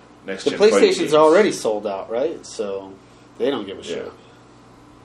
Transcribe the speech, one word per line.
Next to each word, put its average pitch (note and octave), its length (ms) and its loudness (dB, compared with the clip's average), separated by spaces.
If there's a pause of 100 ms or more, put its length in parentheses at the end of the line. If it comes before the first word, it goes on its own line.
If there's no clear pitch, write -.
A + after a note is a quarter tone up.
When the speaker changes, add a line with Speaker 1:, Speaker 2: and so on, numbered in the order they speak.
(260)
Speaker 1:
next F#2+ 200 -10
Speaker 2:
The - 60 0
Speaker 1:
gen - 80 -6
fighting G#3 200 6
Speaker 2:
PlayStation's F#3+ 200 4
Speaker 1:
games. D#3 140 -2
Speaker 2:
already D#3 380 6
sold G#2+ 360 -4
out, F#2+ 220 -8
right? C#3 360 -4
So G2 480 -10 (440)
they A#2+ 120 -2
don't A2+ 160 -6
give F#2+ 140 -12
a - 20 -16
Speaker 1:
Yeah. - 140 -14
Speaker 2:
shit. - 160 -10 (920)